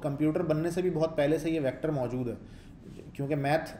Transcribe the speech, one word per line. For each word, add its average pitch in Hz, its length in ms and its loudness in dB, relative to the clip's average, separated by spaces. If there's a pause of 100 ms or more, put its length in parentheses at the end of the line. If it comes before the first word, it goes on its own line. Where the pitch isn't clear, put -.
computer 156 400 2
बनने 156 280 2
से 180 100 0
भी 180 100 2
बहुत 160 260 0
पहले 151 220 4
से 160 120 0
ये 165 100 2
vector 135 300 0
मौजूद 123 360 0
है, 110 100 -4 (800)
क्योंकि 139 220 -2
math, 139 420 2